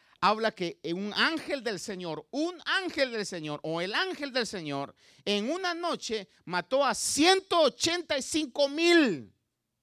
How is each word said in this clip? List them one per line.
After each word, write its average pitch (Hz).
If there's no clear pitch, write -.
habla 214
que -
un 202
ángel 277
del 202
Señor, 180
un 320
ángel 311
del 208
Señor 156
o 165
el 185
ángel 294
del 240
Señor 143
en 208
una 349
noche 294
mató 254
a 233
ciento 359
ochenta 311
y 254
cinco 285
mil 285